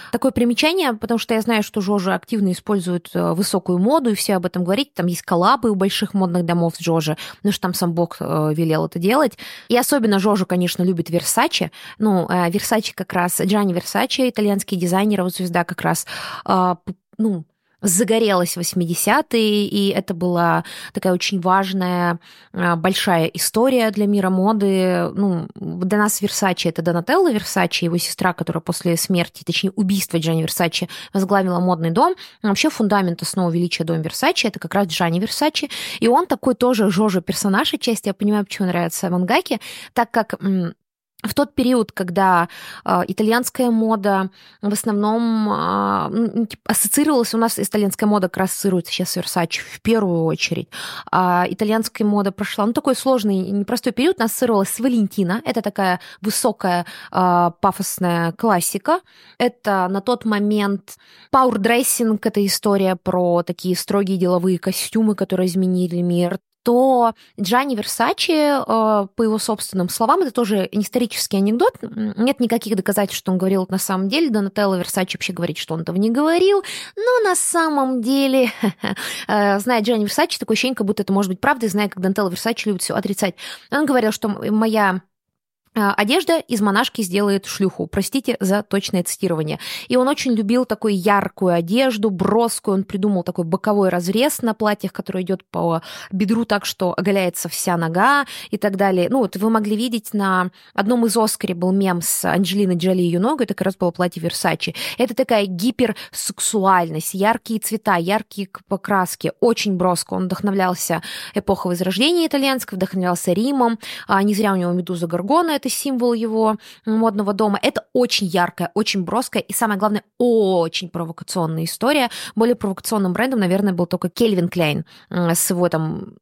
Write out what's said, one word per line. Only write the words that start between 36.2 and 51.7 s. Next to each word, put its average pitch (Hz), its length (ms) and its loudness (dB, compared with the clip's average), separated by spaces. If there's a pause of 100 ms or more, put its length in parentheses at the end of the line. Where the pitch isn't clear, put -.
такой 254 280 0
тоже 233 340 2
Жожа 190 320 2
персонаж 196 540 0
отчасти. 226 340 -2
Я 196 60 -2
понимаю, 208 300 0
почему 190 240 -4
нравится 175 420 -2
Мангаке, 185 480 0 (340)
так 233 200 0
как, 220 280 0
м, 190 340 -2 (480)
в - 120 -8
тот 285 200 0
период, 247 380 2
когда, 180 560 2 (360)
а, 180 220 2
итальянская 233 640 0
мода 208 600 2 (300)
в 202 120 -2
основном, 214 800 0
а, 190 600 0
ну, 226 240 0
ну, 226 120 0
типа, - 180 -14
ассоциировалась, 285 680 0
у 226 60 0
нас 226 220 0
итальянская 202 480 0
мода 202 200 2
как - 100 -8
раз 185 120 0
ассоциируется 185 420 -2
сейчас 180 180 -4
с - 60 -4
Versace 175 440 -2
в - 220 -16
первую 196 420 2
очередь, 160 440 -2 (440)
а 180 360 4
итальянская 214 580 -2